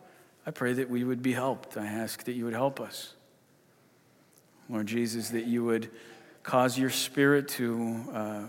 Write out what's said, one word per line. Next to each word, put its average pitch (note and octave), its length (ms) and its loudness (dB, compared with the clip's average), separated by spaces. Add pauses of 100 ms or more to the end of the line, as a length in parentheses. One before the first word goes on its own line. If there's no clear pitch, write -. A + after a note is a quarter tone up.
(460)
I D#3 40 -6
pray B2 240 0
that B2+ 140 0
we B2 160 0
would B2 180 0
be B2+ 100 4
helped. B2 440 -2
I G#2+ 100 -4
ask A2 380 -4
that B2 80 -4
you A#2+ 120 -2
would A#2 100 -2
help C3+ 260 0
us. - 340 -10 (1500)
Lord G#2+ 180 -2
Jesus, A2+ 440 -2
that A#2 160 -2
you A#2+ 180 2
would A#2 260 2 (520)
cause B2+ 360 4
your C3 120 4
Spirit C#3 580 4
to, A#2 640 -2
uh, G#2+ 360 -4